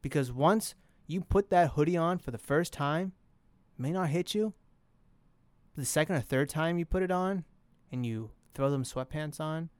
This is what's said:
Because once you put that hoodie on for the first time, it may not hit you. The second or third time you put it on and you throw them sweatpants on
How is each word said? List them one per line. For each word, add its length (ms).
Because 280
once 460
you 140
put 300
that 200
hoodie 240
on 220
for 140
the 60
first 360
time, 400
it 40
may 120
not 160
hit 260
you. 180
The 80
second 320
or 20
third 300
time 280
you 60
put 180
it 100
on 340
and 120
you 260
throw 160
them 140
sweatpants 560
on 300